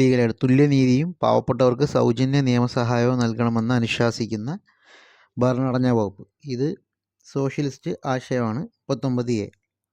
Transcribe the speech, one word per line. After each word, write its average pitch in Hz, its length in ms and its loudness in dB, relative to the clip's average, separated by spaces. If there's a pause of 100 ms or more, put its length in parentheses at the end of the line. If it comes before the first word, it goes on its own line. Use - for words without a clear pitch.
legal 127 220 4
aid, 113 80 2 (100)
തുല്യനീതിയും 135 680 4 (140)
പാവപ്പെട്ടവർക്ക് 120 720 2
സൗജന്യ 131 560 2
നിയമസഹായവും 120 720 0
നൽകണമെന്ന് 117 560 -2
അനുശാസിക്കുന്ന 113 720 -2 (920)
ഭരണഘടനാ 127 560 0
വകുപ്പ്. 98 240 -4 (300)
ഇത് 127 140 -2 (640)
സോഷ്യലിസ്റ്റ് 139 580 -4 (200)
ആശയമാണ് 123 500 -4 (140)
മുപ്പത്തൊമ്പത് 123 560 -4 (140)
എ. - 20 -8 (460)